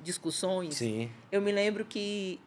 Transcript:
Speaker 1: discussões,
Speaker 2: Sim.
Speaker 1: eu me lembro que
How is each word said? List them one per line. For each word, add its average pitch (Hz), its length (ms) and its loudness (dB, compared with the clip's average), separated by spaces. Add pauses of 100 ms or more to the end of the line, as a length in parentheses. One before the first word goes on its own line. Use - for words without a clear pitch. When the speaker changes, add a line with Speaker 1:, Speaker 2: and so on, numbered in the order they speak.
Speaker 1:
discussões, 175 720 -2
Speaker 2:
Sim. 113 340 0 (220)
Speaker 1:
eu 202 100 4
me 202 120 2
lembro 208 320 2
que 202 600 -2